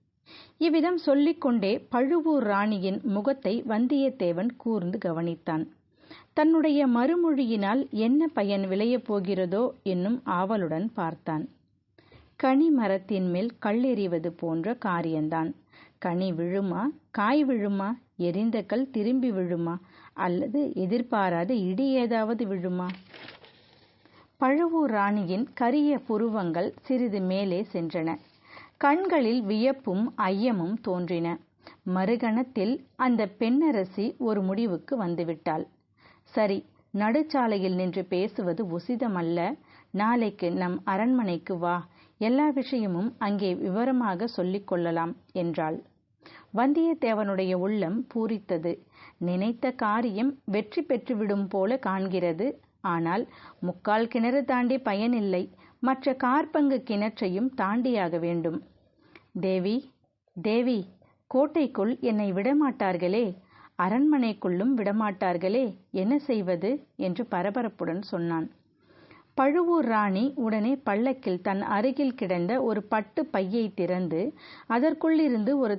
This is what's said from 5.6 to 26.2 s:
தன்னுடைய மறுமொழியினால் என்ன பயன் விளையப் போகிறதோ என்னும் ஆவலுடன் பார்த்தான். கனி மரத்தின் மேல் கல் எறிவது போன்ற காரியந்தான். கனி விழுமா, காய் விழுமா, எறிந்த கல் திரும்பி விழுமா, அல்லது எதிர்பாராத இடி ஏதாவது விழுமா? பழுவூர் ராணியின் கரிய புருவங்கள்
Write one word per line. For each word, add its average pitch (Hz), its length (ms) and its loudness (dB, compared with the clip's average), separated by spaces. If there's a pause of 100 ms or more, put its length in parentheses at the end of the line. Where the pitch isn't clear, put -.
தன்னுடைய 311 540 4
மறுமொழியினால் 254 960 2 (160)
என்ன 269 300 4
பயன் 202 400 0
விளையப் 220 380 0
போகிறதோ 190 560 0 (200)
என்னும் 190 420 0
ஆவலுடன் 185 720 0
பார்த்தான். 165 500 -4 (920)
கனி 269 340 4
மரத்தின் 196 600 0
மேல் 190 280 0
கல் 220 240 0
எறிவது 185 500 0
போன்ற 165 420 -4
காரியந்தான். 160 760 -2 (480)
கனி 185 340 -2
விழுமா, 175 500 -2 (280)
காய் 247 340 2
விழுமா, 202 440 0 (280)
எறிந்த 196 460 0
கல் 247 280 -2
திரும்பி 247 420 0
விழுமா, 175 420 -2 (380)
அல்லது 185 480 -2 (140)
எதிர்பாராத 190 800 0
இடி 190 360 0
ஏதாவது 233 560 0
விழுமா? 180 420 -2 (1500)
பழுவூர் 311 540 2
ராணியின் 202 640 0
கரிய 294 440 2
புருவங்கள் 208 720 -2 (120)